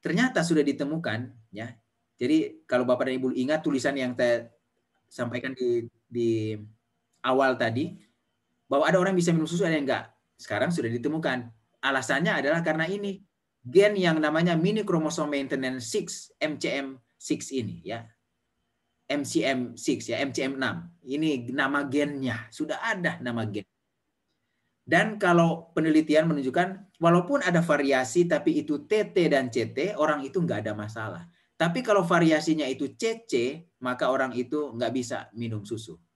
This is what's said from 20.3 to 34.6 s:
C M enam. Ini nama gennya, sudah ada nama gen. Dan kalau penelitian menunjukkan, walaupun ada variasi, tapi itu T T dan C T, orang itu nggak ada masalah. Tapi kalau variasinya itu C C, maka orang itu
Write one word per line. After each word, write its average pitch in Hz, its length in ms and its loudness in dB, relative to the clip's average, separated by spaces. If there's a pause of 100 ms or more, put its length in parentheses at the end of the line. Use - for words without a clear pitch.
C 135 80 -2
M 135 160 -4
enam. 98 400 -4
Ini 139 560 -2
nama 143 320 0
gennya, 135 640 -2
sudah 151 320 -6
ada 165 400 -2
nama 117 240 -4
gen. 101 160 -8 (1200)
Dan 208 320 2
kalau 170 560 4
penelitian 156 560 4
menunjukkan, 156 720 -2
walaupun 180 400 4
ada 175 240 2
variasi, 143 640 2
tapi 151 320 2
itu 143 240 -4
T 214 240 0
T - 80 -2 (160)
dan 131 160 2
C 113 240 -2
T, 160 240 -2
orang 147 240 2
itu 135 240 -6
nggak 110 240 -4
ada 107 80 -6
masalah. 107 480 -10 (320)
Tapi 170 240 0
kalau 208 240 4
variasinya 160 640 4
itu 135 320 -4
C 226 240 -4
C, 139 400 -2 (160)
maka 127 320 -2
orang 131 240 0
itu 127 400 -4